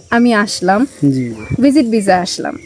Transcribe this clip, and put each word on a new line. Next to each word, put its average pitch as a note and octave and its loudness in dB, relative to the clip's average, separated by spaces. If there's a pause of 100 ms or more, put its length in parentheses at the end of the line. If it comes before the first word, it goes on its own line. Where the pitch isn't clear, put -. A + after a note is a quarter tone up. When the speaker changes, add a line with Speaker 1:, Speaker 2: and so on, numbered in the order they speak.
Speaker 1:
আমি A#3+ 2
আসলাম, G#3 0 (140)
Speaker 2:
জি, C#3+ 2
জি। B2+ -4 (280)
Speaker 1:
ভিজিট C#4 4
ভিসা G3+ 2
আসলাম, - -6